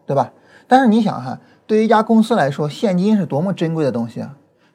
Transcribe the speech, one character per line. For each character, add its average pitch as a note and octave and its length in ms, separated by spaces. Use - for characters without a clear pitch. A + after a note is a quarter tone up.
对 C#3 100
吧？ B2+ 180
但 B3+ 120
是 C4 80
你 G#3+ 120
想 G3+ 220
哈， B2+ 180
对 G#3+ 120
于 A3 60
一 A3 40
家 F#3+ 140
公 A3+ 200
司 A3+ 120
来 D3 160
说， D3 180
现 F3+ 300
金 G#3+ 180
是 F#3+ 80
多 C#3+ 160
么 F#3+ 140
珍 E3 200
贵 D#3+ 100
的 B2+ 80
东 A#2 160
西 B2+ 120
啊！ - 160